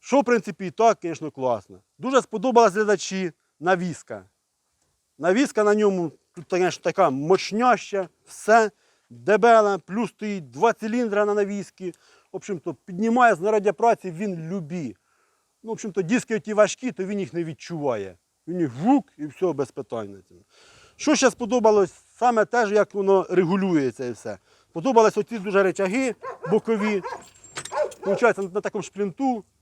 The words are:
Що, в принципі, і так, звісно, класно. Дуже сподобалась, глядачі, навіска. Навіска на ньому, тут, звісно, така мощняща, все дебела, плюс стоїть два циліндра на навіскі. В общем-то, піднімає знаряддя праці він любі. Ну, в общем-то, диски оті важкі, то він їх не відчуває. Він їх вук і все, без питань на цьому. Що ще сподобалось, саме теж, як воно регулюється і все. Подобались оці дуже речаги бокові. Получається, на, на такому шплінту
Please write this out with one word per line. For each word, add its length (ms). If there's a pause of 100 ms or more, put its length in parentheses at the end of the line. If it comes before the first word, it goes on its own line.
Що, 200
в 40
принципі, 420
і 40
так, 320
звісно, 280
класно. 480 (200)
Дуже 240
сподобалась, 520
глядачі, 580 (280)
навіска. 640 (960)
Навіска 460
на 100
ньому, 380 (220)
тут, 160
звісно, 320
така 280
мощняща, 960 (180)
все 440 (400)
дебела, 680
плюс 320
стоїть 400
два 220
циліндра 520
на 100
навіскі. 560 (420)
В 40
общем-то, 380
піднімає 600
знаряддя 380
праці 380
він 380
любі. 480 (680)
Ну, 80
в 20
общем-то, 300
диски 340
оті 180
важкі, 380
то 120
він 160
їх 120
не 120
відчуває. 720 (320)
Він 120
їх 100 (120)
вук 360
і 80
все, 260
без 180
питань 420
на 100
цьому. 180 (560)
Що 180
ще 160
сподобалось, 640 (260)
саме 260
теж, 280
як 220
воно 360
регулюється 760
і 80
все. 260 (340)
Подобались 440
оці 220
дуже 240
речаги 520 (360)
бокові. 520 (1000)
Получається, 420
на, 60
на 120
такому 220
шплінту 600 (180)